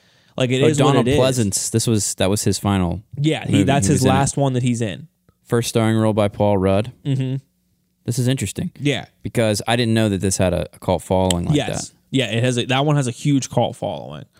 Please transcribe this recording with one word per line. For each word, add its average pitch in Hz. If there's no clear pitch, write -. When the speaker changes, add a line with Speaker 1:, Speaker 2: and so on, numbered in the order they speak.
Speaker 1:
Like, 127
it 131
Speaker 2:
Like 143
Speaker 1:
is 143
what 131
Speaker 2:
Donald 131
Speaker 1:
it -
is. -
Speaker 2:
Pleasance, 123
this 113
was, 110
that 95
was 104
his 101
final 92
Speaker 1:
Yeah, 147
he, -
Speaker 2:
movie. 101
Speaker 1:
that's 139
Speaker 2:
He 156
Speaker 1:
his 127
Speaker 2:
was 131
in 131
it. -
Speaker 1:
last 139
one 139
that 123
he's 120
in. 104
Speaker 2:
First 117
starring 110
role 110
by 104
Paul 104
Rudd. 98
Speaker 1:
Mm-hmm. 131
Speaker 2:
This 117
is 123
interesting. 131
Speaker 1:
Yeah. 127
Speaker 2:
Because 107
I 117
didn't 117
know 113
that 98
this 98
had 92
a, 82
a -
cult 90
following 92
like 147
Speaker 1:
Yes. 104
Speaker 2:
that. -
Speaker 1:
Yeah, 127
it 117
has 127
a, 113
that 131
one 151
has 139
a 117
huge 139
cult 120
following. 73